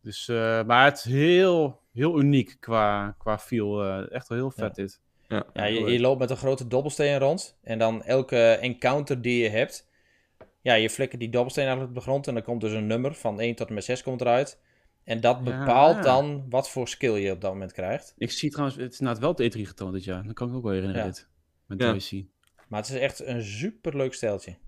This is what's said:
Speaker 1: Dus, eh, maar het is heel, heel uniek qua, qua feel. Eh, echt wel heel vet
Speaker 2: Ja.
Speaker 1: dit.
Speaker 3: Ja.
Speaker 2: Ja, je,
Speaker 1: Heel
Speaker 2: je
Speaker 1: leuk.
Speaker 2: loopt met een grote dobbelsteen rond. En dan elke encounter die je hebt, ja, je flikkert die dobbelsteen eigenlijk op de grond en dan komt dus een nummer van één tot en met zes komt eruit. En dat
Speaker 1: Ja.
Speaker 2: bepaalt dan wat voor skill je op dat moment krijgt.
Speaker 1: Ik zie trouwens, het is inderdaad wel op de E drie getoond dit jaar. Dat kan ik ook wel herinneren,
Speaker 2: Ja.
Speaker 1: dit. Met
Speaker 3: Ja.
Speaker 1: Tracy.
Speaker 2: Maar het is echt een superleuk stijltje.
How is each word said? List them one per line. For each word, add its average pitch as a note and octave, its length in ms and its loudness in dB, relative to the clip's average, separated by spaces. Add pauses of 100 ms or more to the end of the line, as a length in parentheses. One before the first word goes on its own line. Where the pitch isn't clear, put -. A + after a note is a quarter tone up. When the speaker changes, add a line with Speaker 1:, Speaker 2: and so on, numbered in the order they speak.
Speaker 1:
Dus, - 260 -12
eh, A2+ 360 0
maar A#2+ 220 6
het C#3+ 120 4
is - 60 -14
heel, D#3+ 760 4 (120)
heel D3+ 260 0
uniek C#3 400 4
qua, G#2 580 0
qua G#2+ 220 -2
feel. G#2 440 -2
Eh, F#2+ 280 -4
echt B2+ 160 -10
wel A#2 100 -4
heel C3 140 -4
vet A2 240 -6
Speaker 2:
Ja. G2 80 -6
Speaker 1:
dit. - 180 -10 (260)
Speaker 3:
Ja. G#2+ 160 -4 (100)
Speaker 2:
Ja, G#2 120 -4
je, A2 120 2
Speaker 1:
Heel G#2 80 0
Speaker 2:
je A2+ 60 2
Speaker 1:
leuk. A#2+ 80 2
Speaker 2:
loopt B2+ 200 4
met B2+ 100 -2
een B2+ 80 -4
grote C3+ 300 -2
dobbelsteen C#3+ 520 0
rond. D3 440 0
En A2 160 -6
dan A2+ 240 2
elke B2+ 340 2
encounter B2 840 4
die A#2+ 220 2
je G#2+ 60 2
hebt, A2+ 400 -2 (720)
ja, B2 120 4
je A2 160 4
flikkert C3 320 -4
die A#2 80 -6
dobbelsteen B2+ 360 0
eigenlijk C3 320 -4
op A#2+ 60 -8
de C3 60 -6
grond C#3 180 0
en C3 60 -4
dan A2+ 100 -4
komt A#2 180 -4
dus G#2+ 120 -2
een G#2+ 140 -2
nummer B2 260 0
van G#2 260 -6
één A#2 160 -2
tot A2+ 120 -6
en G#2+ 60 -8
met G#2 100 -6
zes B2 200 -4
komt B2+ 180 -4
eruit. A#2+ 400 2 (420)
En A2+ 180 -4
dat B2 220 4
Speaker 1:
Ja. B2 160 -4
Speaker 2:
bepaalt C#3 440 6
dan C#3 460 2
wat B2+ 200 -2
voor A#2+ 180 -6
skill - 260 0
je G2 180 0
op F2 100 -6
dat F#2+ 120 -4
moment F#2+ 200 -10
krijgt. G2 440 -8
Speaker 1:
Ik A#2 140 -6
zie - 180 -4
trouwens, C#3 280 -4
het B2+ 160 -8
is - 60 -18
inderdaad A#2+ 220 -2
wel D#3 100 2
op - 60 -4
de C3 60 0
E A#2 60 2
drie G#2 160 -6
getoond F#2 280 -10
dit F#2+ 100 -6
jaar. F#2 220 -8
Dat G#2 80 -10
kan B2 160 -6
ik B2 60 -8
ook B2 80 -8
wel G#2+ 80 -2
herinneren, F#2+ 300 -2
Speaker 2:
Ja. G2 60 -4
Speaker 1:
dit. - 200 -12 (380)
Met G2+ 160 -8
Speaker 3:
Ja. A#2+ 80 2
Speaker 1:
Tracy. G2 380 -6 (400)
Speaker 2:
Maar G#2+ 140 -6
het G#2+ 80 -12
is C3 100 -8
echt - 260 -4
een A#2+ 180 -6
superleuk C#3 680 -6
stijltje. G2+ 420 -6 (120)